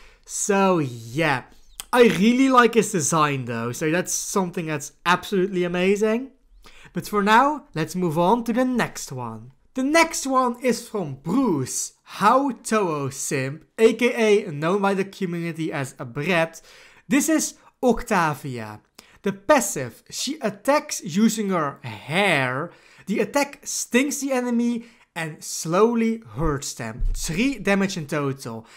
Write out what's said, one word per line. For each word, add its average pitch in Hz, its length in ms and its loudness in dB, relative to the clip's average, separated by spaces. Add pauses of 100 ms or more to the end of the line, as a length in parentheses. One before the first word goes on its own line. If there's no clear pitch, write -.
(260)
So 196 540 0
yeah, 123 640 -4 (500)
I 247 100 10
really 233 460 6
like 233 240 4
his 226 180 4
design 147 540 0
though, 117 260 -4
so 156 200 -2
that's 180 200 -2
something 180 540 -2
that's 151 260 -6 (140)
absolutely 180 580 0
amazing. 202 680 0 (600)
But - 140 -6
for 208 160 0
now, 262 500 4
let's 156 220 -4
move 175 220 -2
on 170 260 4
to 233 80 -4
the 247 140 2
next 226 480 -4
one. 117 400 -10 (220)
The 262 80 -4
next 320 440 0
one 254 340 2
is - 280 -2
from 151 340 -6
Bruce, 175 680 -2 (100)
How 262 480 2
Toho 160 640 -2
Simp, 139 500 -4 (140)
A 233 160 6
K 240 520 2
A 175 60 -10
known 160 300 0
by 196 120 2
the 190 120 -2
community 170 680 -6
as 139 220 -6
Brett. 160 680 -4 (460)
This 269 220 2
is 311 240 0 (280)
Octavia. 147 1000 -2 (400)
The 196 100 -2
passive, 196 800 0
she - 320 -6
attacks 285 600 -2
using 214 500 0
her 147 300 -2
hair. 139 880 -2 (340)
The 226 160 -2
attack 285 420 -2
stings - 560 -2
the 269 140 -4
enemy 240 500 -2 (320)
and 160 260 -8
slowly 226 800 0 (140)
hurts 147 380 -2
them. 113 300 -8 (100)
Three 226 440 -2
damage 196 380 0
in 156 120 -8
total. 135 680 -4